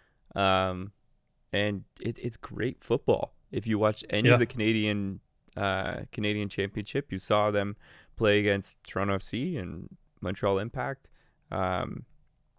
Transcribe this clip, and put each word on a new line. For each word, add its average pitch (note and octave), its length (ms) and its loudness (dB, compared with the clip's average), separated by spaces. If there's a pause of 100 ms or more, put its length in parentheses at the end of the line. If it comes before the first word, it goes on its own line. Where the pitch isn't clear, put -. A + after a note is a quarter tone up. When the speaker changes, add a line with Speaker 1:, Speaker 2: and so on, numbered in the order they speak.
(360)
Speaker 1:
Um, F#2+ 560 2 (600)
and G2+ 320 -2 (160)
it, - 200 -6
it's - 180 -8
great A2+ 460 -6
football. - 500 0 (180)
If G#2 160 -4
you A2 100 2
watch G#2+ 320 2
any A2 200 4
Speaker 2:
Yeah. A#2+ 60 10
Speaker 1:
of A#2+ 40 6
the A#2+ 60 2
Canadian, G#2+ 720 0 (360)
uh, F#2+ 460 -2 (100)
Canadian G#2 380 -2
Championship, G#2 640 -4
you F#2+ 60 -2
saw G#2 340 2
them G2+ 240 -2 (400)
play G#2 240 6
against G2+ 480 0
Toronto G2 280 0
F F#2 60 -2
C C#3+ 360 -4
and F2 320 -10 (320)
Montreal G2 380 0
Impact. C3 500 -8 (420)
Um, F#2 540 -2 (540)